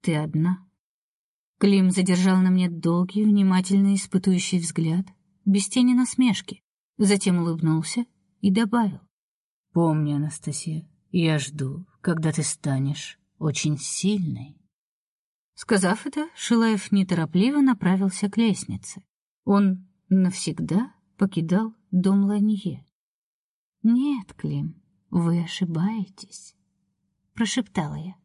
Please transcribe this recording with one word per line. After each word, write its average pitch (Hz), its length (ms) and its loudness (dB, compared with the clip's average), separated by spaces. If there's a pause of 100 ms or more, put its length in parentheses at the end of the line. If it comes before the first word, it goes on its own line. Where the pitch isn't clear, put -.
Ты 165 120 0
одна". 156 500 -2 (920)
Клим 196 320 4
задержал 185 480 2
на 185 120 4
мне 185 200 2
долгий, 175 540 0
внимательный, 196 720 4
испытующий 185 640 0
взгляд, 165 460 -2 (380)
без 196 240 2
тени 247 260 2
насмешки, 247 680 0 (340)
затем 196 420 2
улыбнулся 165 680 -2 (340)
и 196 120 2
добавил: 226 480 0 (720)
"Помни, 156 400 2
Анастасия, 156 760 -6 (220)
я 160 300 2
жду, 143 460 -8 (140)
когда 160 300 0
ты 156 140 -2
станешь 139 760 -4 (200)
очень 151 400 -2
сильной". 156 840 -4 (920)
Сказав 196 520 0
это, 302 280 -6
Шилаев 226 560 0
неторопливо 190 680 0
направился 196 680 0
к 202 80 -6
лестнице. 190 680 -4 (400)
Он 196 440 2 (200)
навсегда 180 840 0 (240)
покидал 196 580 0 (180)
дом 190 320 2
Ланье. 202 600 -2 (1000)
"Нет, 247 500 0
Клим, 147 480 -6 (280)
вы 170 340 0
ошибаетесь", 185 1120 -6 (760)
прошептала 190 600 -4
я. 160 300 -12